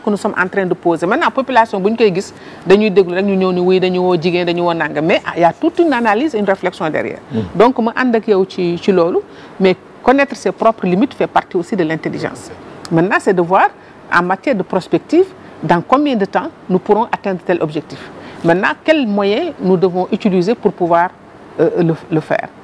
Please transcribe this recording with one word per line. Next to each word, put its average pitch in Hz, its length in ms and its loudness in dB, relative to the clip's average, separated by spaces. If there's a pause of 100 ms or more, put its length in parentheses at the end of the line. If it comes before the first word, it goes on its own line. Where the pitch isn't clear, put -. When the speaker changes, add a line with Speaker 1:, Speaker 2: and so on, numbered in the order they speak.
Speaker 1:
que 220 60 -2
nous 202 80 0
sommes 208 200 -6
en 185 80 0
train 190 200 -2
de 180 80 -2
poser. 170 320 -2
Maintenant, 254 240 0
population, 226 500 0
bu 185 120 0
ñu 233 40 -4
koy 220 180 2
gis, 190 200 -8 (320)
dañuy 208 240 4
déglu 180 240 2
rek, 190 100 0
ñu 196 120 0
ñëw 185 160 0
ni 180 80 0
oui, 185 200 2
dañu 180 200 0
woo 180 200 2
jigéen, 175 240 0
dañu 175 200 -2
woo 170 100 0
nangam. 156 320 -2
Mais 226 160 2 (140)
il 160 40 -2
y 170 40 4
a 165 100 2
toute - 240 -2
une 339 160 2
analyse, 233 400 0
une 208 100 -2
réflexion 180 460 -2
derrière. - 300 -4 (120)
Speaker 2:
Mm. 117 60 -4 (160)
Speaker 1:
Donc, 220 240 4
ma 226 180 0
ànd 247 200 0
ak 220 120 -2
yow 196 180 4
ci, 175 360 -4
ci 208 100 2
loolu, 180 280 2 (380)
mais 185 160 4 (280)
connaître 277 340 2
ses - 160 -4
propres - 340 -2
limites 190 280 0
fait 165 120 -2
partie - 300 -2
aussi 175 200 -4
de 180 80 0
l'intelligence. - 680 -6 (400)
Maintenant, 170 300 2
c'est 214 120 2
de 180 100 0
voir, 196 260 2 (440)
en 180 100 4
matière 190 320 -2
de 185 100 -2
prospective, 196 600 0 (380)
dans 170 180 2
combien 277 360 2
de 196 100 0
temps 196 220 -2 (200)
nous 185 120 2
pourrons 214 240 2
atteindre 190 420 -6
tel - 160 0
objectif. 151 380 -6 (440)
Maintenant, 180 280 2 (120)
quels 311 220 2
moyens 208 540 -2
nous 185 180 2
devons 180 340 0
utiliser 185 420 0
pour 180 200 -2
pouvoir, 170 340 2 (500)
euh, 165 240 2
le, 165 120 2 (160)
le 156 100 0
faire. - 280 -4 (160)